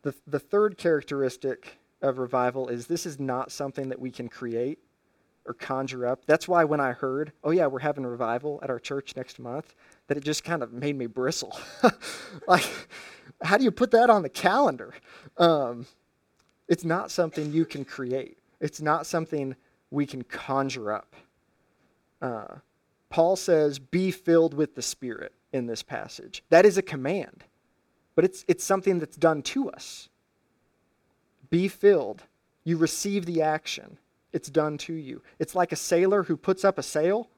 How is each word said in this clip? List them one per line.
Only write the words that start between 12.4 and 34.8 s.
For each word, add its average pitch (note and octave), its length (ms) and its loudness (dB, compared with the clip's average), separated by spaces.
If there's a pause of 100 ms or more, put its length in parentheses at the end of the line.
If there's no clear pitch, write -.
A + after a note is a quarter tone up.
Like, F3+ 220 4 (760)
how F#3+ 160 2
do C4 60 2
you G#3+ 80 4
put - 180 -2
that A#3 180 6
on G#3+ 140 6
the C#3+ 60 -4
calendar? F3+ 640 0 (440)
Um, C3+ 480 4 (840)
it's E3+ 160 0
not E3 260 -2
something D#3 420 -2
you D#3+ 120 2
can C#3+ 200 -8
create. B2+ 540 -8 (220)
It's - 200 -6
not D3+ 260 0
something D3 500 -4 (340)
we C#3+ 160 0
can C3 160 -10
conjure C3 680 -4
up. - 240 -8 (1040)
Uh, A#2+ 360 -8 (520)
Paul E3+ 240 4
says, D3+ 460 2
"Be F3+ 320 0
filled E3 420 4
with D3 220 -2
the B2+ 60 -8
Spirit" - 500 -8 (200)
in B2+ 140 -2
this A#2 160 -8
passage. - 680 -12
That E3+ 140 10
is G3 140 8
a F#3+ 40 0
command, D3+ 600 -6 (760)
but D#3+ 80 6
it's, F#3 240 -2
it's F3 160 2
something F#3+ 340 2
that's D#3 180 -8
done D#3 260 4
to C#3 280 -4
us. - 380 -16 (1400)
Be F3+ 180 2
filled. D#3+ 560 4 (400)
You E3 140 0
receive F3+ 480 0
the E3 160 0
action. - 560 -4 (340)
It's - 160 -6
done D3+ 300 0
to - 160 -10